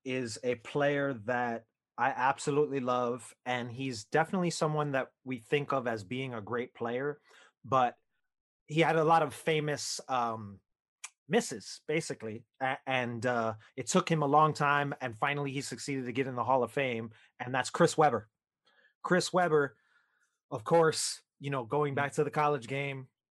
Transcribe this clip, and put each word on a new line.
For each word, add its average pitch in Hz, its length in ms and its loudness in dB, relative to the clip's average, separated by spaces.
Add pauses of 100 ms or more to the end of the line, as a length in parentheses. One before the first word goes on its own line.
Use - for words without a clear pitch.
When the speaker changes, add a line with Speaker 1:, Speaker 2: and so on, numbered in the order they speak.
Speaker 1:
is 127 400 -4
a 123 120 0
player 143 580 0 (100)
that 120 400 -2 (340)
I 123 120 2
absolutely 139 720 0
love, 123 540 -2 (100)
and 123 260 -4
he's 123 340 -6
definitely 170 460 0
someone 151 420 0
that 131 160 -2 (160)
we 131 140 -6
think 143 340 -2
of 131 140 0
as 113 180 -2
being 123 300 -6
a 113 60 -6
great 120 340 -6
player, 131 460 -4 (440)
but 123 320 2 (680)
he 156 140 0
had 156 160 4
a 160 80 2
lot 165 180 6
of 135 120 -2
famous, 151 760 -2
um, 113 520 -4 (680)
misses, 143 600 -4
basically, 135 560 -6 (180)
a-, 131 240 -2
and, 123 400 -2
uh, 117 280 2 (220)
it 131 120 -8
took - 220 2
him 160 120 2
a 143 40 2
long 151 280 6
time, 143 460 2
and 117 180 -6
finally 143 340 -2
he 139 100 -6
succeeded 131 440 -6
to 123 60 -4
get 131 140 0
in 127 100 -6
the 120 80 -2
Hall 127 200 4
of 117 80 -2
Fame, 117 380 -2 (300)
and 123 140 -6
that's 127 160 -2
Chris - 280 4
Webber. 123 300 4 (760)
Chris - 300 2
Webber, 156 440 4 (760)
of 120 140 -8
course, 160 580 2 (180)
you 139 100 -6
know, 135 140 -2
going 143 300 0
Speaker 2:
Mm. - 20 -6
Speaker 1:
back 143 180 0
to 151 100 2
the 143 60 -2
college 147 380 0
game, 135 400 -6 (220)